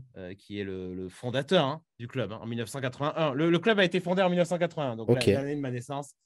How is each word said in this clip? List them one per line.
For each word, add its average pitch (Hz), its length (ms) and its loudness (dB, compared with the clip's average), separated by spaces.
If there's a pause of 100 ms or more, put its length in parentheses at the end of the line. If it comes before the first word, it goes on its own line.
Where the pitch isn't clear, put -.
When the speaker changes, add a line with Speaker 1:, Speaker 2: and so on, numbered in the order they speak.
(180)
Speaker 1:
euh, 92 160 -12
qui 101 260 -10
est 101 40 -4
le, 92 320 -6
le 92 120 -8
fondateur, 135 580 2
hein, 147 180 -4 (160)
du 120 80 -10
club, 113 240 -4
hein, 110 100 -10
en 113 60 -10
mille 117 100 -4
neuf 117 120 -6
cent 139 120 -10
quatre-vingt-un. 143 540 -2
Le, 160 160 2
le 170 80 4
club 220 180 2
a 196 80 6
été 180 140 2
fondé 185 240 2
en 180 60 4
mille 180 100 4
neuf 175 80 4
cent 180 100 -2
quatre-vingt-un, 156 380 -2
donc 113 120 -8
Speaker 2:
Ok. 123 200 4
Speaker 1:
la, 202 60 8
l'année 143 220 -2
de 147 60 -4
ma 131 80 -4
naissance. 135 440 -8 (120)